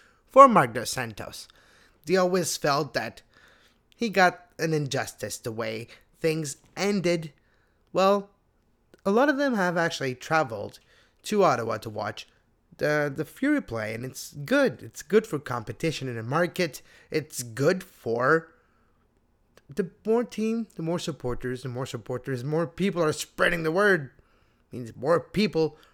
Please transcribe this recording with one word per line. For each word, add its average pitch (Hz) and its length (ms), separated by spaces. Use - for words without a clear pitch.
for 269 220
Mark 156 240
Dos 113 160
Santos. - 600
They 175 100
always 185 400
felt 147 380
that 117 260
he 233 140
got 180 380
an 160 140
injustice 127 640
the 117 160
way 113 360
things 156 380
ended. 175 560
Well, 202 380
a 196 60
lot 247 180
of 285 80
them 277 180
have 180 220
actually 160 380
traveled 113 640
to 202 200
Ottawa 117 320
to 110 140
watch 107 360
the, 147 360
the 143 120
Fury 285 340
play, 110 320
and 117 100
it's - 300
good. 175 500
It's - 200
good 214 240
for 151 120
competition 127 720
in 120 80
the 113 60
market. 165 580
It's 147 320
good 135 420
for 127 640
the 185 140
more 226 200
team, 220 500
the 165 80
more 170 160
supporters, 123 640
the 131 80
more 123 160
supporters, 123 580
more 156 220
people 175 360
are 151 120
spreading 175 480
the 156 100
word. 180 380
Means 113 240
more 151 240
people 160 600